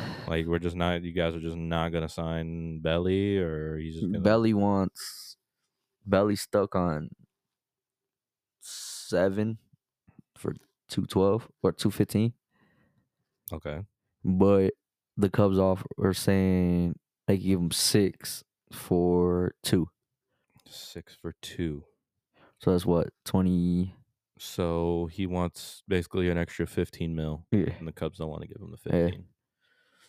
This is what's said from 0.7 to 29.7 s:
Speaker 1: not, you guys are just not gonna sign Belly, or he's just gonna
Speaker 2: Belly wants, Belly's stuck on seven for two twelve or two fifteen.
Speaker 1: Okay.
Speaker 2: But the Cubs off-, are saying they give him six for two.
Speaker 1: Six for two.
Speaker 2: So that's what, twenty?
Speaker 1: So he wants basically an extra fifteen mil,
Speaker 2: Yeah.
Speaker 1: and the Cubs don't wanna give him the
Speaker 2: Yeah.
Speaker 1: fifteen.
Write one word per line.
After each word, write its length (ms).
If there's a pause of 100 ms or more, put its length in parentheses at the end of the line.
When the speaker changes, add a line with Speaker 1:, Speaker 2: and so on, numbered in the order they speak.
Speaker 1:
not, 280
you 100
guys 220
are 40
just 160
not 380
gonna 160
sign 720
Belly, 560
or 400
he's 180
just 120
gonna 120
Speaker 2:
Belly 340
wants, 840 (680)
Belly's 360
stuck 340
on 340 (2000)
seven 480 (800)
for 160 (340)
two 180
twelve 420 (160)
or 80
two 200
fifteen. 420 (1160)
Speaker 1:
Okay. 320 (400)
Speaker 2:
But 500 (440)
the 120
Cubs 280
off-, 280 (120)
are 160
saying 840 (300)
they 100
give 220
him 120
six 720 (280)
for 840 (100)
two. 260 (800)
Speaker 1:
Six 480
for 260
two. 420 (760)
Speaker 2:
So 120
that's 140
what, 240 (160)
twenty? 720 (420)
Speaker 1:
So 760
he 160
wants 600
basically 420
an 80
extra 300
fifteen 480
mil, 360
Speaker 2:
Yeah. 280
Speaker 1:
and 80
the 40
Cubs 280
don't 100
wanna 180
give 140
him 100
the 180
Speaker 2:
Yeah. 180
Speaker 1:
fifteen. 180 (840)